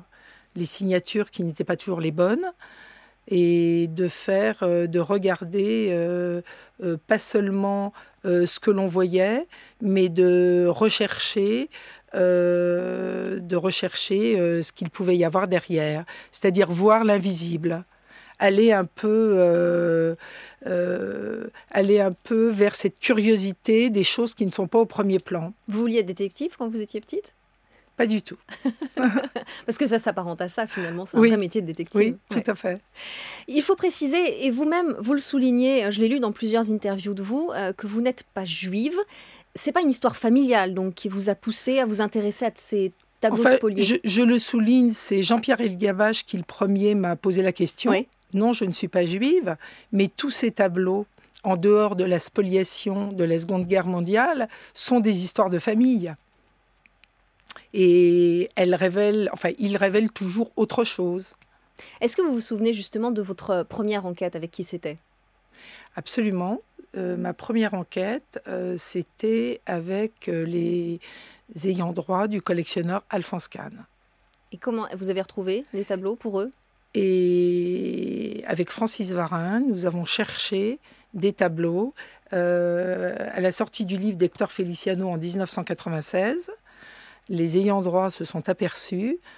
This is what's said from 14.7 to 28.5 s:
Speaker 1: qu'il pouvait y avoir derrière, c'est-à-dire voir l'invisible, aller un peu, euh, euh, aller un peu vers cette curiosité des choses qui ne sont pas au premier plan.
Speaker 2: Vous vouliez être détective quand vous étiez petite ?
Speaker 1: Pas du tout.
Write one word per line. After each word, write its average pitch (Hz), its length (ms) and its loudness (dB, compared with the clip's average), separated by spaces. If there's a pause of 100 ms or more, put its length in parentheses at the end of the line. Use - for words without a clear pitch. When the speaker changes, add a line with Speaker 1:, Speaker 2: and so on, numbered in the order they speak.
Speaker 1:
qu'il 170 160 -6
pouvait 180 280 0
y 175 60 6
avoir 185 240 2
derrière, 160 560 0 (280)
c'est-à-dire 185 380 2
voir 214 360 4
l'invisible, 170 800 0 (540)
aller 208 340 6
un 190 120 4
peu, 214 520 2
euh, 170 800 4 (520)
euh, 190 800 -4 (260)
aller 202 300 4
un 190 100 2
peu 226 380 2
vers 202 260 2
cette - 240 -2
curiosité 220 920 2
des 202 140 2
choses 233 320 0
qui 202 100 0
ne 175 60 0
sont 185 160 -2
pas 226 120 4
au 226 60 6
premier 196 340 0
plan. 175 340 -6 (160)
Speaker 2:
Vous 208 100 -4
vouliez 233 200 0
être 196 60 0
détective 196 520 -6
quand 240 100 -6
vous 226 140 -6
étiez 208 180 -8
petite ? - 360 -12 (600)
Speaker 1:
Pas 240 120 0
du 214 160 0
tout. - 160 -16 (260)